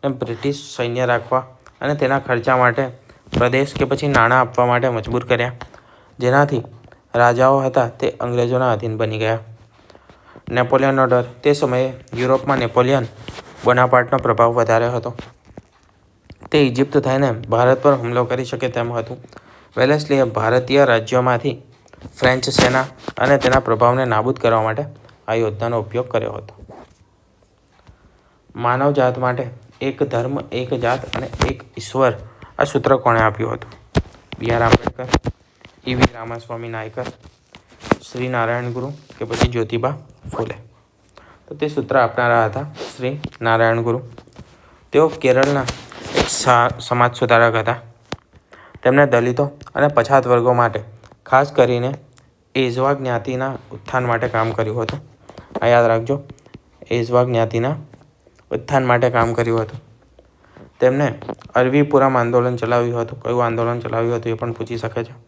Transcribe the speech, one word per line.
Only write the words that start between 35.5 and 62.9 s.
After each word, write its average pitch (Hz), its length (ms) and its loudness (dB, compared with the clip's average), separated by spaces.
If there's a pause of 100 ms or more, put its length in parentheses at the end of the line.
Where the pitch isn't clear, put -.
ઈ 127 60 -4
વી 127 100 0 (100)
રામાસ્વામી 117 560 -12
નાયકર, 110 340 -10 (1080)
શ્રી 123 160 -8
નારાયણ 120 440 -6
ગુરુ 131 220 -10 (240)
કે - 80 -10
પછી 117 220 -2
જ્યોતિબા 120 500 -4 (380)
ફુલે? - 200 -8 (920)
તો - 80 -16
તે 151 120 -6
સૂત્ર 147 300 -2
આપનારા 120 480 2
હતા 110 180 -4 (340)
શ્રી 131 220 -4 (220)
નારાયણ 113 400 2
ગુરુ. 120 200 -2 (880)
તેઓ 156 160 4
કેરળના 135 580 2 (500)
એક - 120 2
સા-, 123 520 2
સમાજ 123 360 0
સુધારક 117 400 4
હતા. 113 200 -2 (1080)
તેમણે 139 220 6
દલિતો 123 460 0 (240)
અને 143 120 2
પછાત 131 400 4
વર્ગો 123 260 4
માટે, 113 300 0 (420)
ખાસ 139 260 2
કરીને 123 420 2 (600)
એઝવા 131 380 0
જ્ઞાતિના 127 640 -4 (140)
ઉત્થાન 127 340 -4
માટે 120 220 -2
કામ 113 240 -2
કર્યું 113 320 -2
હતું. 143 160 -6 (600)
આ 113 60 2
યાદ 120 180 6
રાખજો, 117 380 0 (680)
એઝવા 120 320 2
જ્ઞાતિના 117 520 0 (760)
ઉત્થાન 139 320 -2
માટે 123 260 2
કામ 117 240 0
કર્યું 113 280 0
હતું. 107 180 -8 (1000)
તેમણે 127 400 2 (360)
અરવીપુરમ 135 640 4
આંદોલન 120 380 2
ચલાવ્યું 120 460 -2